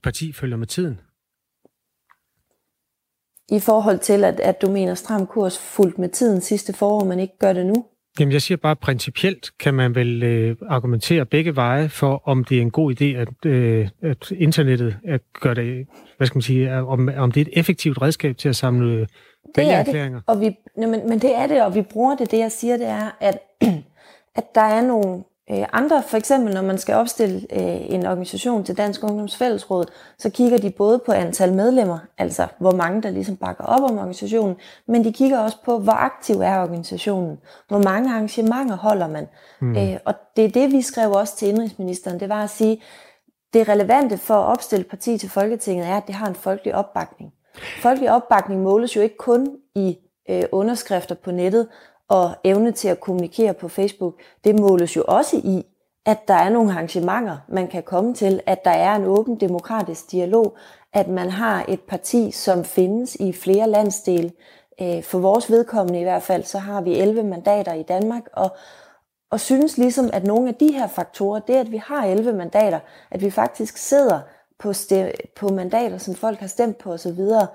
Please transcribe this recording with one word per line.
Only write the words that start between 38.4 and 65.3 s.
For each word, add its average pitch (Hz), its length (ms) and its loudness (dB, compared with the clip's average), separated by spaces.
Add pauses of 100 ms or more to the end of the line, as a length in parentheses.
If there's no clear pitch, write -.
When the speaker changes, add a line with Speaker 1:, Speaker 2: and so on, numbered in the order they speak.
Speaker 2:
holder 190 320 0
man. 151 180 -8 (340)
Speaker 1:
Hmm. 123 160 -2
Speaker 2:
Øh, 98 280 0
og - 100 -2 (220)
det 220 80 6
er 220 40 4
det, 262 240 2
vi 269 100 4
skrev 226 300 -2
også 208 240 0
til 208 120 -2
indrigsministeren, 185 720 -4
det 196 80 -6
var 208 160 -2
at 208 60 -8
sige, 220 300 0 (720)
det 226 140 6
relevante 208 500 2
for - 160 0
at 202 120 4
opstille 214 380 -2
parti 214 340 -4
til 196 120 -10
Folketinget 202 560 -2
er, 185 100 -2
at 208 100 -6
det 196 80 -12
har 208 120 -8
en 185 80 -4
folkelig 196 400 -4
opbakning. - 580 -6 (500)
Folkelig 262 300 2
opbakning 196 500 2
måles 214 340 2
jo 208 40 2
ikke 214 160 0
kun 247 320 2 (280)
i, 190 200 0 (340)
øh, 180 120 0 (100)
underskrifter 196 600 -2
på 180 160 -10
nettet 190 380 0 (400)
og 180 220 4 (140)
evne 208 280 4
til 220 160 -4
at 175 120 0
kommunikere 185 540 -2
på 180 140 -12
Facebook. 190 520 -4 (240)
Det 214 160 6
måles 180 360 4
jo 160 120 0
også 277 280 2
i, 185 260 -2 (440)
at 214 120 2 (100)
der 196 60 4
er 175 140 4
nogle 220 240 4
arrangementer, 180 640 -4 (120)
man 185 200 -2
kan 175 140 -8
komme 214 320 -2
til, 190 320 2
at 190 180 -2
der 190 60 4
er 185 260 4
en 202 80 -2
åben 214 360 0
demokratisk 175 720 -4
dialog, 202 440 2 (360)
at 190 160 0
man 180 220 -2
har 202 380 -2
et 185 120 -4
parti, 214 500 -2
som 180 340 0
findes 202 500 0
i 190 180 -4
flere 202 380 2
landsdele. 190 600 0 (520)
Øh, 170 200 -4
for 185 160 -4
vores 208 320 2